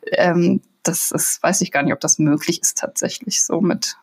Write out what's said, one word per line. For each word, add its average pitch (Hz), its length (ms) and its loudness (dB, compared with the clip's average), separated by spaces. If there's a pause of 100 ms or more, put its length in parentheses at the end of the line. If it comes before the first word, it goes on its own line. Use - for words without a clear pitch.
(120)
Ähm, 175 500 4 (220)
das - 280 -2
ist, - 300 -2
weiß 175 200 2
ich 185 100 -2
gar 143 120 2
nicht, 156 100 2
ob - 80 -6
das - 180 0
möglich 156 420 2
ist - 160 -2
tatsächlich - 680 -4
so - 180 0
mit - 420 0